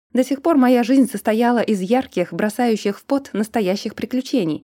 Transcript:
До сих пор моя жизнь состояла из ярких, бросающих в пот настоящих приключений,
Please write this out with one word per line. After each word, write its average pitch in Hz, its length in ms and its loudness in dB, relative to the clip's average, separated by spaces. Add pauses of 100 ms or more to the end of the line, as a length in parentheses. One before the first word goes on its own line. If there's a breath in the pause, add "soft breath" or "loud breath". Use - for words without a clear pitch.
(120)
До 254 120 2
сих 269 180 -4
пор 330 160 2
моя 247 260 4
жизнь 254 260 4
состояла 233 500 0
из 202 200 -2
ярких, 233 540 -2
бросающих 214 640 -2
в - 60 -20
пот 277 280 -2
настоящих 208 600 -2
приключений, 220 680 -4 (120)